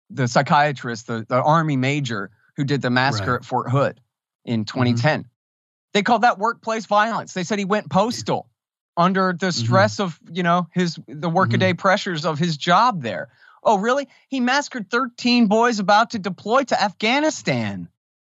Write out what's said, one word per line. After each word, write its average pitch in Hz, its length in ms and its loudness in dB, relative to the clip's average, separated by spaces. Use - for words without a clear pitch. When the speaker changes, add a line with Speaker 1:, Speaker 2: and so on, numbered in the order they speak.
Speaker 1:
the 120 180 -2
psychiatrist, 139 800 0
the, 113 220 -6
the - 140 0
Army 156 340 2
major 127 540 -2
who 143 80 -4
did 135 160 -2
the 131 80 -2
massacre 123 440 0
Speaker 2:
Right. 123 80 -2
Speaker 1:
at 123 40 -14
Fort 127 260 -4
Hood 131 300 0
in 117 140 -2
Speaker 2:
Mm-hmm. 104 40 -4
Speaker 1:
twenty 120 160 2
ten, 127 320 0
they 202 100 2
called 220 200 2
that 220 160 4
workplace 226 480 -4
violence. 208 480 0
They 185 100 -4
said 208 140 -2
he 202 80 -4
went 196 240 -2
postal 190 580 -2
under 185 420 2
the 190 100 -2
Speaker 2:
Mm-hmm. 120 160 -4
Speaker 1:
stress 190 360 2
of, 180 180 -4
you 180 100 -4
know, 175 300 0
his, 175 340 -2
the 151 220 -8
workaday 185 440 2
Speaker 2:
Mm-hmm. 175 60 -4
Speaker 1:
pressures 185 460 0
of 156 140 -2
his 165 180 -2
job 185 460 2
there. 92 260 -6
Oh, 208 140 4
really? 262 300 -2
He 269 120 -4
massacred 247 500 -2
thirteen 240 560 2
boys 220 320 2
about 208 320 4
to 233 80 -6
deploy 202 460 -2
to - 180 0
Afghanistan. 175 1080 -2